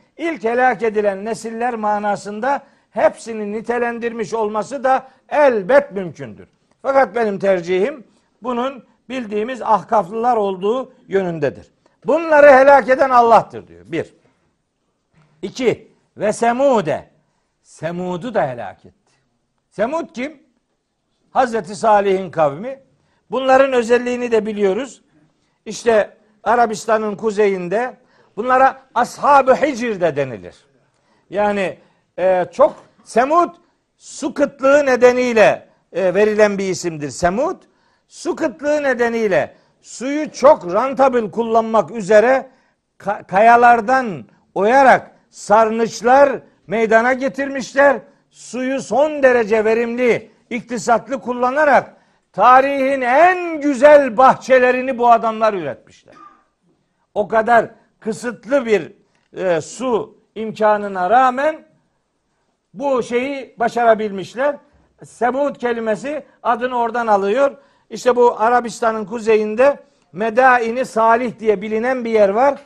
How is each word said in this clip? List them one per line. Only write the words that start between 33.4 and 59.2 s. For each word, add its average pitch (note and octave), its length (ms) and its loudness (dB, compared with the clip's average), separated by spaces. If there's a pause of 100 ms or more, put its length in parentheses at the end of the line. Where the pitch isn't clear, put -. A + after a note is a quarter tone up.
su - 360 -12
kıtlığı C#4 520 0
nedeniyle, B3 840 2 (240)
e, F3+ 200 -2
verilen G#3 440 2
bir G3 120 -4
isimdir D#3+ 400 -8
Semud. G#3 460 -2 (520)
Su - 280 -8
kıtlığı D4 480 -4
nedeniyle A#3 720 -2 (260)
suyu C#4+ 500 -8
çok B3 420 2
rantabil B3 580 0
kullanmak A3+ 600 0
üzere A#3 580 2 (500)
ka-, - 280 -8
kayalardan A#3 960 4 (300)
oyarak A3+ 560 4 (180)
sarnıçlar A3+ 1080 2 (280)
meydana A3+ 460 0
getirmişler. C4+ 840 -2 (320)
Suyu B3+ 520 -8
son C#4+ 420 -2
derece A3+ 420 2
verimli, A#3 640 -2 (180)
iktisatlı A3+ 720 -4
kullanarak B3+ 720 0 (380)
tarihin C4 680 4
en E4 600 2
güzel C#4 560 4
bahçelerini B3+ 800 2
bu A#3+ 140 4
adamlar A3 420 0
üretmişler. - 640 -12 (960)
O G3 140 -4
kadar A3 380 2 (340)
kısıtlı A#3 640 -4
bir, F#3+ 280 0 (440)